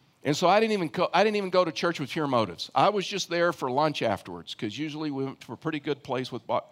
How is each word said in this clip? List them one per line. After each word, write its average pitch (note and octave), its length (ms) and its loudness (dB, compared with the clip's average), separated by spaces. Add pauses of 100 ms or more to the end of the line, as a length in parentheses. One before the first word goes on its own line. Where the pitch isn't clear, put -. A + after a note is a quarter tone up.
(240)
And D3 120 0
so E3+ 120 2
I G3+ 120 6
didn't A3 140 4
even F3 160 0
co-, F3+ 240 0
I F3+ 100 6
didn't G#3+ 120 2
even G3 140 -2
go F3+ 160 4
to D#3+ 60 -2
church E3+ 280 -2
with C3+ 100 -4
pure D#3 180 0
motives. A2 460 0
I D#3+ 160 6
was G3+ 160 0
just G3 240 -6
there E3+ 240 2
for C#3+ 160 -4
lunch C#3+ 320 2
afterwards, F#2 540 -4
'cause G#2+ 220 -6
usually D3+ 340 -6
we C3+ 140 -4
went - 160 -10
to - 120 -14
a - 40 -10
pretty D#3 220 -6
good C#3 220 -6
place B2+ 300 -6
with A#2 160 -10
Bo-, A2+ 240 -2